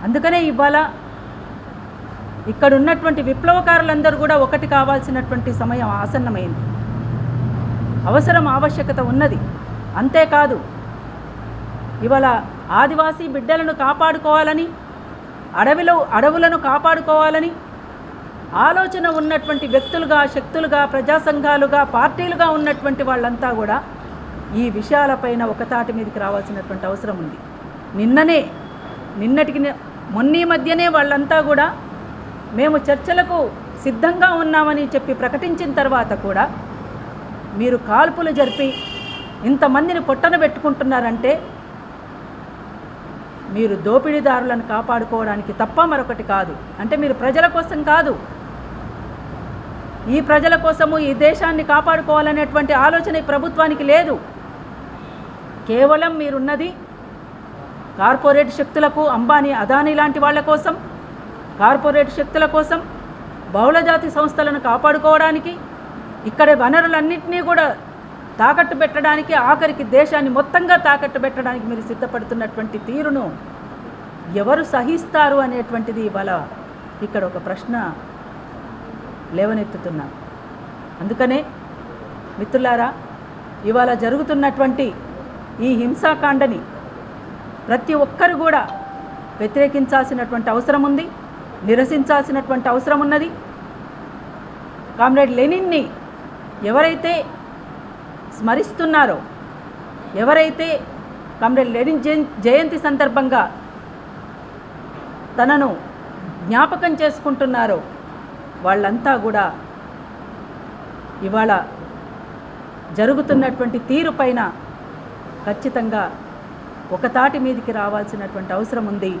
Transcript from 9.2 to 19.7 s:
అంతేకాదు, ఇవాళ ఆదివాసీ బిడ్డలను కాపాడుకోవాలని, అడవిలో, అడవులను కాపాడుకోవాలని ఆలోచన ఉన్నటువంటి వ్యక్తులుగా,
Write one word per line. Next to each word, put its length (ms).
అంతేకాదు, 600
ఇవాళ 240
ఆదివాసీ 560
బిడ్డలను 460
కాపాడుకోవాలని, 920
అడవిలో, 580
అడవులను 440
కాపాడుకోవాలని 960
ఆలోచన 520
ఉన్నటువంటి 600
వ్యక్తులుగా, 580